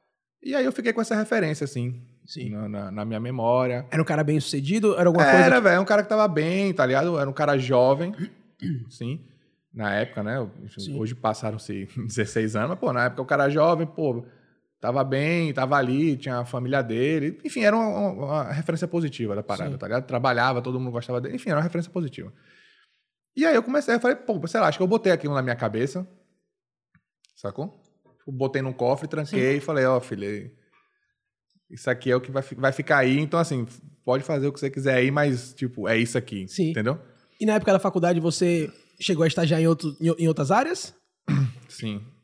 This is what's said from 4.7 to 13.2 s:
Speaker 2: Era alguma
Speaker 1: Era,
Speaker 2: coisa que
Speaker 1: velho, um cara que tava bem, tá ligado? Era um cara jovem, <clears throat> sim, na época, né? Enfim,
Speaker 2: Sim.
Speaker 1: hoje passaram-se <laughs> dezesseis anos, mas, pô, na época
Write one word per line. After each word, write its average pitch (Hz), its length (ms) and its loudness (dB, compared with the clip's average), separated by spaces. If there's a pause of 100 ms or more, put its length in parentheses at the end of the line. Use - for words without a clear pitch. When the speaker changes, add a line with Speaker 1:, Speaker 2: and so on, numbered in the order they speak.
Speaker 2:
Era 175 120 6
alguma 165 180 6
Speaker 1:
Era, 139 100 8
Speaker 2:
coisa 262 200 8
que 247 60 6
Speaker 1:
velho, 185 200 6
um - 20 2
cara 208 180 4
que 208 60 -4
tava 214 200 4
bem, 175 440 0
tá 135 140 2
ligado? 147 320 2
Era 139 100 0
um 139 40 -6
cara 147 260 2
jovem, 135 560 4 (360)
<clears throat> 143 380 -8
sim, 127 340 -10 (520)
na 107 220 -2
época, 110 260 -2
né? 113 260 -4 (140)
Enfim, - 180 -16
Speaker 2:
Sim. 151 180 -8
Speaker 1:
hoje 110 160 -4
passaram-se 110 800 -6
<laughs> 113 140 -8
dezesseis 110 500 -2
anos, 117 140 -2
mas, 185 80 -6
pô, - 120 -2
na 123 140 0
época 123 160 -4